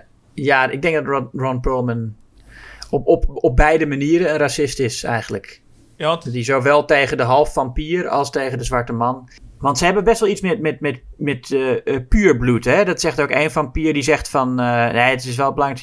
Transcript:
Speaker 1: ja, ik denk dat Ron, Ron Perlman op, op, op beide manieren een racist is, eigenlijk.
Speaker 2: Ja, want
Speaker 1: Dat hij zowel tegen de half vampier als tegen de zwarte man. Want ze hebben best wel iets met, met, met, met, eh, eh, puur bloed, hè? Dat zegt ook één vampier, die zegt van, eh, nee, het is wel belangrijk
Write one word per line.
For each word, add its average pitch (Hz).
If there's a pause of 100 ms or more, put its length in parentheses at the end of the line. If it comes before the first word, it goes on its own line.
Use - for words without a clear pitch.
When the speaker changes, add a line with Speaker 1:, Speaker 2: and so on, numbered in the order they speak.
(340)
Speaker 1:
ja, 135
ik 139
denk 170
dat 147
Ron, 135
Ron 131
Perlman 120 (760)
op, -
op, 165
op 139
beide 156
manieren 151
een 156
racist 147
is, 120
eigenlijk. - (360)
Speaker 2:
Ja, 156
want 165
Speaker 1:
Dat 123
hij 120
zowel 139
tegen 143
de 131
half 135
vampier 151
als 139
tegen 131
de 123
zwarte 120
man. 120 (300)
Want 135
ze 175
hebben 190
best 220
wel 214
iets 202
met, 185
met, 151
met, 139 (160)
met, 139
eh, 131
eh, 131
puur 190
bloed, 120
hè? 175
Dat 180
zegt 156
ook 139
één 151
vampier, 156
die 143
zegt 139
van, 127
eh, 120
nee, 123
het 127
is 123
wel 135
belangrijk 139